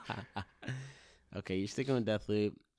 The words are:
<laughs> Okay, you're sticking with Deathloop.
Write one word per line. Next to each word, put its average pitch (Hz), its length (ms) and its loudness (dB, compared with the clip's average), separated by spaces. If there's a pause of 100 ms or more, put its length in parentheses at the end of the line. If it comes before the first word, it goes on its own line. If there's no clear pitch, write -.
<laughs> - 400 -6 (880)
Okay, 98 220 -2
you're 98 120 0
sticking 135 240 0
with 120 140 4
Deathloop. 104 460 2 (260)